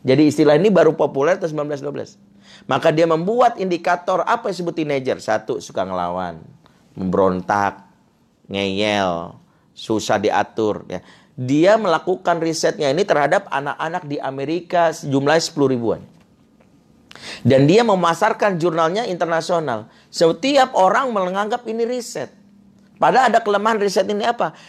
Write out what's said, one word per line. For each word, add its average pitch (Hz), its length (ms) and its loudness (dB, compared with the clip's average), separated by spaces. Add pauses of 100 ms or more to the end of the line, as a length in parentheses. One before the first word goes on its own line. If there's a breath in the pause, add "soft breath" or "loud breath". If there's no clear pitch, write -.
Jadi 135 240 4
istilah 151 320 4
ini 208 80 2
baru 165 260 4
populer 156 460 0
tahun 156 160 -6
sembilan 147 160 -6
belas 139 80 -8
dua 143 160 -8
belas. 113 140 -10 (580 loud breath)
Maka 135 240 2
dia 165 160 2
membuat 220 480 2
indikator 180 680 -2
apa 220 300 -2
yang - 80 -6
disebut 170 160 -4
teenager. 139 480 -2
Satu, 110 400 -2
suka 95 240 -6
ngelawan, 87 540 -6 (500 soft breath)
memberontak, 95 960 -2 (600)
ngeyel, 98 880 -2 (360 soft breath)
susah 107 480 -2
diatur, 104 680 -2
ya. 92 120 -10 (380 soft breath)
Dia 156 400 2
melakukan 175 640 -2
risetnya 160 480 -2
ini - 160 0
terhadap 151 400 0
anak-anak 151 640 -8
di 143 80 -6
Amerika, 160 720 -2
jumlahnya 147 480 0
sepuluh 139 320 0
ribuan. 113 320 -2 (1400 loud breath)
Dan 135 240 6
dia 233 160 6
memasarkan 185 720 0
jurnalnya 170 480 0
internasional. 165 800 -2 (240 soft breath)
Setiap 262 640 2
orang 220 400 2
menganggap 202 560 -2
ini 226 160 -2
riset. 226 480 -8 (640)
Padahal 220 320 4
ada 226 80 4
kelemahan 214 400 0
riset 196 320 0
ini 208 160 -2
apa? 220 240 -2 (180 loud breath)